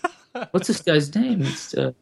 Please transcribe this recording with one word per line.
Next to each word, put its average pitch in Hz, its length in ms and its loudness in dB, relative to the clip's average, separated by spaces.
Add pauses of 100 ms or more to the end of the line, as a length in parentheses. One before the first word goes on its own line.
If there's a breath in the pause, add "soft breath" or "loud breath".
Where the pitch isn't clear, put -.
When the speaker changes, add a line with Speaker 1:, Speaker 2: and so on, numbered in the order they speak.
Speaker 1:
<laughs> - 480 -8
Speaker 2:
What's 180 160 0
this - 140 0
guy's 151 340 2
name? 226 260 2
It's, 135 320 -4
uh, 131 280 -2